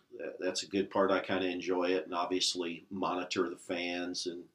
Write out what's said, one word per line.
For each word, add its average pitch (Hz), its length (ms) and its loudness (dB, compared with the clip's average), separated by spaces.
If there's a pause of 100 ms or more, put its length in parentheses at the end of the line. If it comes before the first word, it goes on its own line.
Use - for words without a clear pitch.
(400)
that's 90 240 0
a - 40 -12
good 98 220 2
part. 98 220 4
I 92 80 6
kinda 95 280 0
enjoy 87 440 2
it 92 140 2
and 82 80 -6
obviously 87 760 0
monitor 90 600 0
the 87 60 -8
fans 87 720 -2
and, 87 180 -6 (100)